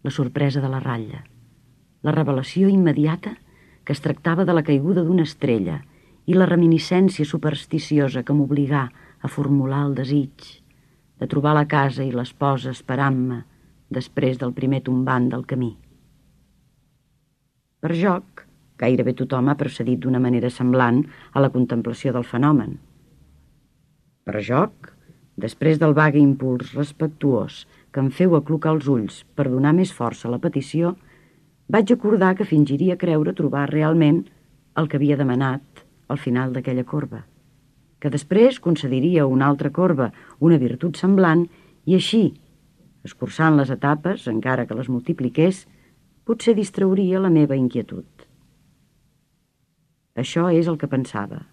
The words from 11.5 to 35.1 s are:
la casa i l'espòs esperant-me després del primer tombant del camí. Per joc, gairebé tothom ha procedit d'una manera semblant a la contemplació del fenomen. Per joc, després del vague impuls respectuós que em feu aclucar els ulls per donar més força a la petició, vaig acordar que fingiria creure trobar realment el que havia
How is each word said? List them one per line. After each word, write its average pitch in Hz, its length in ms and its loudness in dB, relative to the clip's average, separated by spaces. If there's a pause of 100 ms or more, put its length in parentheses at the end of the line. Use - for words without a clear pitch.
la 147 160 2
casa 139 320 0
i 135 120 -4
l'espòs 127 580 -2
esperant-me 127 720 -2 (500)
després 131 480 -4
del 123 160 -6
primer 135 300 -2
tombant 127 420 0
del 123 160 -6
camí. 123 300 -6 (2000)
Per 165 160 -4
joc, - 500 -2 (340)
gairebé 123 360 2
tothom 131 320 0
ha 147 80 2
procedit 123 440 -4
d'una 127 200 0
manera 123 280 0
semblant 127 540 2 (300)
a 139 80 2
la 131 120 4
contemplació 120 600 -2
del 123 120 -4
fenomen. 135 540 0 (1500)
Per 104 160 -6
joc, 131 500 -4 (460)
després 147 400 0
del 151 200 4
vague 151 240 4
impuls 131 520 2
respectuós 143 960 -4 (260)
que 139 80 -2
em 135 80 0
feu 180 280 2
aclucar 156 360 0
els 143 160 -2
ulls 110 340 -2 (140)
per 139 120 -2
donar 139 280 2
més 185 160 0
força 117 360 -6
a 120 40 -4
la 120 80 -6
petició, 170 540 -4 (720)
vaig 220 240 2
acordar 202 440 2
que 208 120 -4
fingiria 147 480 2
creure 160 400 0
trobar 143 320 -2
realment 151 560 2 (520)
el 151 120 -2
que 151 80 -2
havia 143 200 2